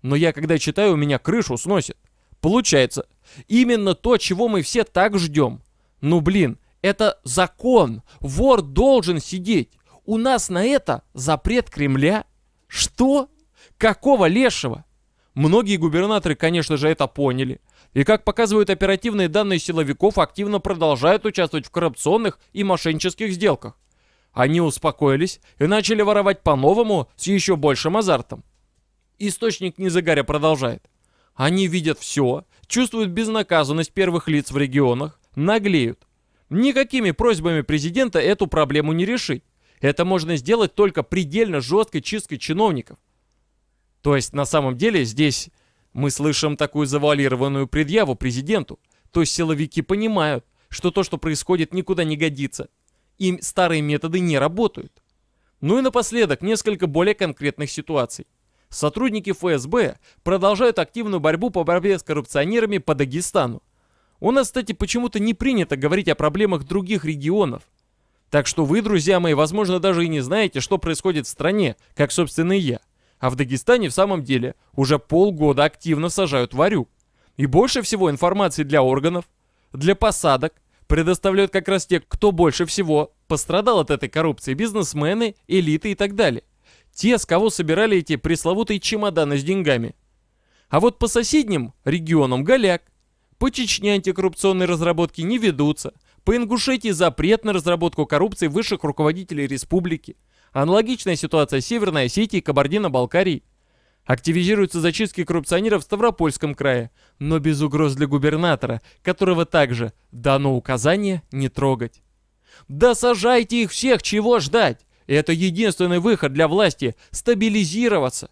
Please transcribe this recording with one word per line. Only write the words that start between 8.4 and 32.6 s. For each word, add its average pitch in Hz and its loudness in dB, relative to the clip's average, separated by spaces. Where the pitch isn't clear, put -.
должен 175 2
сидеть. 180 -2
У 220 -2
нас 240 0
на 180 0
это 240 0
запрет 160 -2
Кремля? 143 0
Что? 269 0
Какого 220 4
лешего? 165 0
Многие 190 2
губернаторы, 170 0
конечно 160 0
же, 143 0
это 156 0
поняли. 131 -4
И, 139 2
как 208 2
показывают 208 2
оперативные 196 0
данные 196 0
силовиков, 165 0
активно 202 -2
продолжают 165 0
участвовать 170 -2
в - -20
коррупционных 170 -2
и 202 -4
мошеннических 180 -2
сделках. 170 -2
Они 147 2
успокоились 151 0
и 143 2
начали 208 0
воровать 202 2
по-новому 170 2
с - -10
ещё 185 2
большим 151 0
азартом. 151 -2
Источник 196 -4
"Незыгаря" 170 0
продолжает. 143 -2
Они 175 0
видят 156 -2
всё, 135 -2